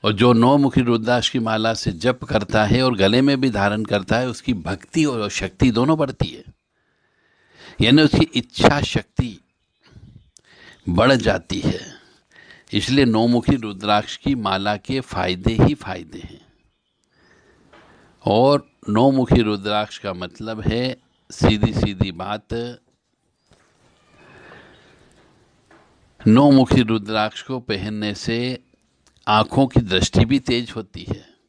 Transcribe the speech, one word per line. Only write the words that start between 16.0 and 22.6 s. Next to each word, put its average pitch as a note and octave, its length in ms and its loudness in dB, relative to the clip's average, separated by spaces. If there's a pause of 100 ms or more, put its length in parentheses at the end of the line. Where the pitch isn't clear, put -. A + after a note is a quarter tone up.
हैं। - 220 -20 (1800)
और C3 440 2 (200)
नौ A#2 220 4
मुखी B2+ 320 2
रुद्राक्ष G#2+ 560 -4
का G2+ 140 -8
मतलब G#2+ 480 -10
है, B2 360 -2 (340)
सीधी G#2+ 420 2
सीधी G2 400 -2
बात, G2+ 420 -10 (3750)